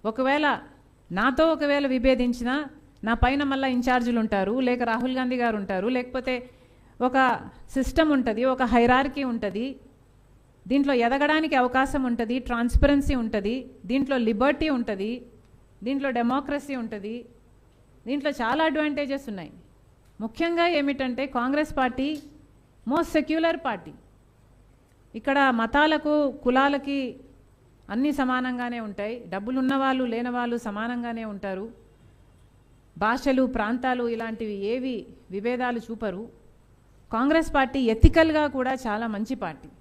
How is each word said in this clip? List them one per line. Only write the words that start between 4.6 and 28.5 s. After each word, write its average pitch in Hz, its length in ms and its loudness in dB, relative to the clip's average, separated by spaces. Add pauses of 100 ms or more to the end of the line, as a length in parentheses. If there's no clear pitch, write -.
లేక 247 240 0
రాహుల్ 240 260 -2
గాంధీ 254 240 -2
గారు 233 200 0
ఉంటారు, 190 260 -2 (100)
లేకపోతే 254 360 -4 (760)
ఒక 254 100 2 (580)
సిస్టమ్ 302 400 2
ఉంటది, 233 280 0 (100)
ఒక 254 100 0 (100)
హైరార్కీ 254 580 4
ఉంటది. 214 340 -4 (1040)
దీంట్లో 277 240 2 (120)
ఎదగడానికి 294 560 2
అవకాశం 262 480 0
ఉంటది, 233 260 -2 (100)
ట్రాన్స్పరెన్సీ 269 760 4
ఉంటది, 220 320 -2 (360)
దీంట్లో 269 260 0 (120)
లిబర్టీ 285 480 2
ఉంటది, 214 340 -4 (760)
దీంట్లో 269 300 -2
డెమోక్రసీ 277 640 -2
ఉంటది, 214 320 -8 (960)
దీంట్లో 285 320 -2
చాలా 254 300 0
అడ్వాంటేజెస్ 277 600 -2
ఉన్నాయి. 175 200 -12 (680)
ముఖ్యంగా 339 420 0 (140)
ఏమిటంటే 262 440 -2 (140)
కాంగ్రెస్ 285 420 0
పార్టీ 254 260 0 (840)
most 320 240 0
secular 320 400 2 (100)
party. 180 280 -6 (1300)
ఇక్కడ 277 180 0 (220)
మతాలకు, 302 540 2 (300)
కులాలకి 277 560 2 (960)
అన్నీ 269 260 0
సమానంగానే 254 680 -2